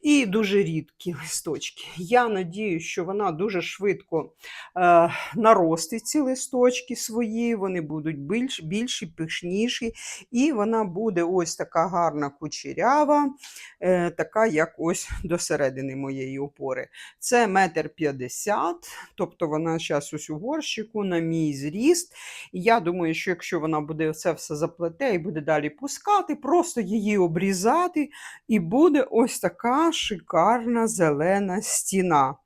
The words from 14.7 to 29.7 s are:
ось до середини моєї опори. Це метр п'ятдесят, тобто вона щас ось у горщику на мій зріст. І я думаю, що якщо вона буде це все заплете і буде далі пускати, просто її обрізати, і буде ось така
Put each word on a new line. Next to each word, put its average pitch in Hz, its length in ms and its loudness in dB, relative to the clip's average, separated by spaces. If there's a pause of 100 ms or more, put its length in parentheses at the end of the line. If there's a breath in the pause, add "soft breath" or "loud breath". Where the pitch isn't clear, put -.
ось 165 300 -2 (160)
до 170 140 -2
середини 135 580 -2
моєї 135 420 -6
опори. 135 500 -8 (300 loud breath)
Це 240 280 2
метр 180 420 2
п'ятдесят, 180 880 -2 (380 loud breath)
тобто 170 340 -4
вона 160 300 0
щас 151 360 -2
ось 151 160 -10
у 156 80 -6
горщику 220 680 -6
на 180 140 0
мій 165 360 0
зріст. 202 600 0 (380 loud breath)
І 180 100 -8
я 226 180 4
думаю, 170 340 0
що 185 160 -4
якщо 175 300 -4
вона 156 200 0
буде 156 320 -4
це 165 200 -2
все - 240 -6
заплете 170 580 -2
і 170 40 0
буде 156 220 -4
далі 151 300 0
пускати, 359 640 -2
просто 311 460 0
її 208 380 0
обрізати, 196 920 2 (380 loud breath)
і 214 120 4
буде 277 500 4
ось 233 300 2
така 262 520 0